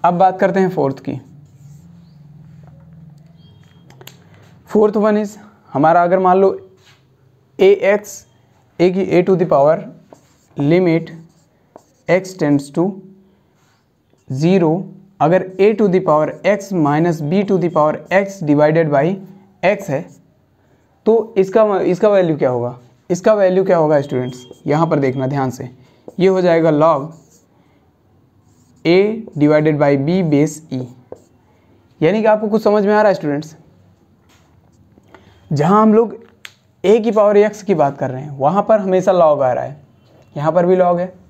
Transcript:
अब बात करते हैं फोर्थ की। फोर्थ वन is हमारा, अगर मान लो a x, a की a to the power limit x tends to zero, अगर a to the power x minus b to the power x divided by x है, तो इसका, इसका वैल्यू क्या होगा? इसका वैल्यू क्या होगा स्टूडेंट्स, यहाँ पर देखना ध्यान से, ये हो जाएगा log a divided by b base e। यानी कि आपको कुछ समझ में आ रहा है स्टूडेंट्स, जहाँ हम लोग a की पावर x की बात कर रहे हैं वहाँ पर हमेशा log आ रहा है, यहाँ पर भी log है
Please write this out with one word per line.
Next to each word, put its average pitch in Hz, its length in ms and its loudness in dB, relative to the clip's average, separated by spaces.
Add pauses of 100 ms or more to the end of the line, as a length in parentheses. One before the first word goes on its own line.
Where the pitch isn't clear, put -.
अब 175 80 4
बात 185 260 0
करते 190 200 0
हैं 185 100 2
फोर्थ 139 300 -2
की। - 200 -10 (3500)
फोर्थ 208 280 0
वन 208 260 0
is 208 140 -12 (360)
हमारा, 160 300 2
अगर 180 160 0
मान 185 180 2
लो 190 120 4 (1080)
a 185 100 6 (200)
x, 208 220 -2 (680)
a 180 140 2
की 190 180 -2
a 175 140 4
to 190 120 2
the 165 100 -2
power 156 300 2 (800)
limit 165 540 0 (960)
x 185 280 -2
tends 147 360 -2
to 170 140 -2 (1400)
zero, 160 420 0 (500)
अगर 175 220 2 (160)
a 208 200 4
to 214 80 2
the 185 140 2
power 151 260 0 (200)
x 202 220 -2 (140)
minus 156 400 0
b 175 240 -2
to 196 100 0
the 165 140 -2
power 151 240 0 (180)
x 196 300 -2
divided 151 480 2
by 143 120 2 (600)
x 202 240 -2
है, 139 160 -6 (1000)
तो 220 320 0
इसका, 196 420 0
इसका 180 300 0
वैल्यू 175 280 0
क्या 143 120 0
होगा? 120 280 -6 (320)
इसका 180 240 0
वैल्यू 190 300 2
क्या 185 140 0
होगा 151 240 2
स्टूडेंट्स, 127 440 -8 (220)
यहाँ 156 200 0
पर 160 120 0
देखना 131 280 -2
ध्यान 135 240 -4
से, 127 180 -14 (500)
ये 175 80 2
हो 190 140 0
जाएगा 165 280 2
log 151 400 0 (1800)
a 170 120 2 (420)
divided 151 420 2
by 143 180 2
b 170 220 -2 (100)
base 147 260 0 (160)
e। 127 100 -8 (1160)
यानी 190 200 0
कि 208 40 -2
आपको 214 220 0
कुछ 214 160 -2
समझ 208 220 2
में 208 80 2
आ 214 80 2
रहा 214 60 4
है 190 80 2
स्टूडेंट्स, 151 400 -6 (2000)
जहाँ 165 300 2
हम 214 120 4
लोग 220 240 0 (640)
a 214 200 4
की 233 80 -2
पावर 208 260 2 (100)
x 214 140 -8
की 202 120 -2
बात 143 240 0
कर 131 120 -6
रहे 127 120 -10
हैं 147 160 -14
वहाँ 175 320 0
पर 214 100 4
हमेशा 190 320 0
log 156 300 2
आ 127 120 0
रहा 131 100 -4
है, 135 160 -14 (560)
यहाँ 151 160 -4
पर 175 140 2
भी 185 120 4
log 180 220 2
है 180 140 -8 (160)